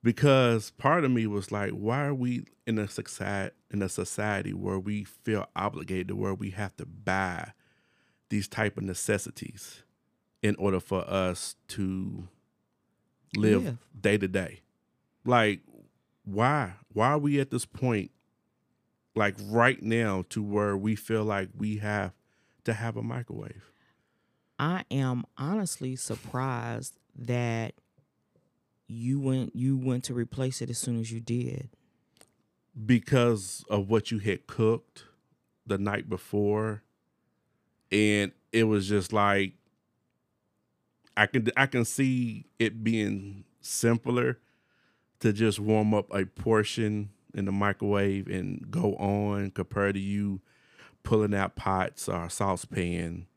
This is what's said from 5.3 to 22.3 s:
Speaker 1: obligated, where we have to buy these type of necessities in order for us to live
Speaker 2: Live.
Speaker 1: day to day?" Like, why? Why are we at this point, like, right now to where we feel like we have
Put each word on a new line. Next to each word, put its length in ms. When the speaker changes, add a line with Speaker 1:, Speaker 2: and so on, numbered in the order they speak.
Speaker 1:
obligated, 560
where 220
we 160
have 260
to 100
buy 680
these 200
type 300
of 60
necessities 960
in 140
order 240
for 200
us 460
to 600
live 280
Speaker 2:
Live. 140
Speaker 1:
day 160
to 120
day?" 320
Like, 380
why? 500
Why 160
are 100
we 220
at 100
this 160
point, 460
like, 240
right 420
now 480
to 120
where 340
we 180
feel 300
like 280
we 260
have 340